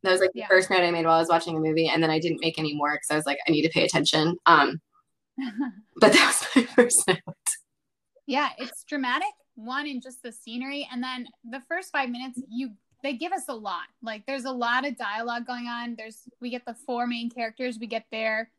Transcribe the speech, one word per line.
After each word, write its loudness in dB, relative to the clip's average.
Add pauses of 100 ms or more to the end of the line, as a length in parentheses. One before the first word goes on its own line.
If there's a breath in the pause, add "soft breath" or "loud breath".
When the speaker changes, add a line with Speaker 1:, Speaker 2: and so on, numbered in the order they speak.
Speaker 1:
That 4
was, 6
like, 4
the -10
Speaker 2:
Yeah. -10
Speaker 1:
first 6
note 4
I 4
made 0
while 6
I 6
was 0
watching 2
the -2
movie, 2
and 2
then 4
I 2
didn't -2
make -2
any -2
more 0
'cause -6
I 2
was 0
like, -2
"I 2
need 4
to 4
pay 2
attention." 2
Um, 6 (560)
Speaker 2:
<laughs> -8 (140)
Speaker 1:
but 8
that 8
was 0
my 6
<laughs> -6
first 4
note. 2 (1080)
Speaker 2:
Yeah, 0
it's -12
dramatic, -4 (240)
one, -8
in -8
just -18
the -12
scenery, -10
and -8
then -8 (220)
the -12
first -8
five -2
minutes, -10
you, -6 (320)
they -4
give -4
us -6
a -8
lot. -8 (160)
Like, -10
there's -6
a -6
lot 0
of -4
dialogue -6
going -8
on. -8
There's, -18 (140)
we -8
get -10
the -10
four -4
main -4
characters, -6
we -10
get -6
their -4